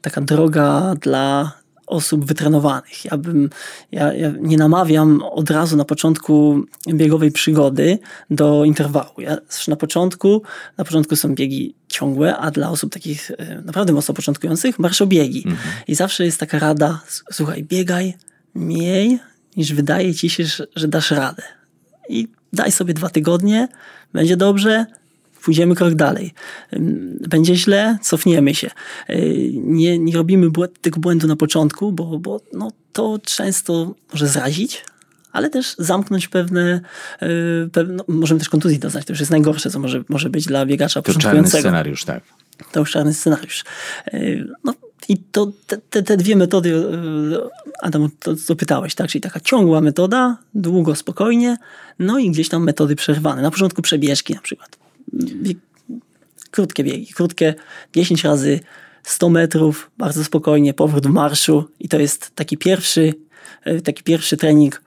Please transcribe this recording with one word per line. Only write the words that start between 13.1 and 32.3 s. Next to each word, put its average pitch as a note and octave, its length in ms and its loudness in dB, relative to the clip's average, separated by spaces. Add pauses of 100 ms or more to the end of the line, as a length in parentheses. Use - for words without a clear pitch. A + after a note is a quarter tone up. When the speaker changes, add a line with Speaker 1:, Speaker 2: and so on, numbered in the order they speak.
Speaker 1:
e, - 280 -14
naprawdę F3 280 0
mocno C#3+ 200 0
początkujących - 680 -2
marszobiegi. E3+ 680 2
Speaker 2:
Mhm. - 240 -4 (180)
Speaker 1:
I - 80 -2
zawsze F#3 300 -2
jest E3 140 -2
taka D3+ 200 -4
rada, D3+ 480 0
s-, - 240 -12
słuchaj, D#3 320 -6
biegaj F3+ 500 -2 (420)
mniej F3+ 640 0 (380)
niż D3+ 160 -2
wydaje D#3+ 400 0
ci E3+ 160 -2
się, E3+ 160 -2
że, D3+ 300 -6
że D#3 120 -2
dasz D#3 240 0
radę. C3+ 320 -2 (680)
I A3+ 180 -4 (260)
daj - 180 0
sobie F3 220 -2
dwa E3 160 -4
tygodnie, F#3 580 2 (460)
będzie E3 240 2
dobrze, G3+ 480 2 (580)
pójdziemy E3+ 320 4
krok F3 200 2
dalej. D#3 380 0 (400)
Ym, - 440 -4 (120)
będzie E3+ 260 4
źle, G#3 460 2
cofniemy D3+ 540 4
się. - 140 -6 (400)
Yy, B2+ 440 0
nie, E3 460 2
nie E3 140 0
robimy E3+ 360 4
błę-, F3 180 0 (140)
tego E3 180 -2
błędu E3 280 2
na D#3 80 2
początku, D#3 560 0
bo, E3 280 -6
bo, G3 220 -8 (120)